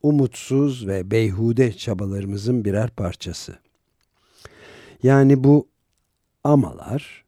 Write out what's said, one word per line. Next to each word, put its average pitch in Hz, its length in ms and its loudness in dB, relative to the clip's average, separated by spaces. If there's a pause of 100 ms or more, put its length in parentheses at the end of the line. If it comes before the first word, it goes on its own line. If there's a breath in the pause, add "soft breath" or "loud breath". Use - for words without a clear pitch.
umutsuz 139 840 0
ve 95 240 -6
beyhude 113 640 0
çabalarımızın 101 920 -6
birer 104 260 -2
parçası. - 760 -10 (1400 loud breath)
Yani 135 400 6
bu 143 240 4 (760)
amalar 135 840 -2